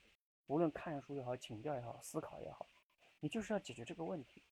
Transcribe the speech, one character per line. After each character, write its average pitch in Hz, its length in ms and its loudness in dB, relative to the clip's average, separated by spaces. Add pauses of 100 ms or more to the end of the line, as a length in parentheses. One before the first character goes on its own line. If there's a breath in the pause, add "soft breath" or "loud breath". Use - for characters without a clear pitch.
(480)
无 143 100 6
论 165 140 8
看 147 300 -2
书 143 160 -4
也 135 40 0
好、 123 140 2
请 110 260 -6
教 143 140 2
也 123 60 0
好、 117 200 -6
思 - 200 -2
考 - 200 -8
也 - 80 -6
好， - 200 -10 (500)
你 151 80 -2
就 220 140 2
是 202 100 -2
要 202 80 6
解 131 140 -6
决 117 100 -6
这 175 120 -4
个 165 100 -2
问 180 180 -2
题 - 180 -16 (100)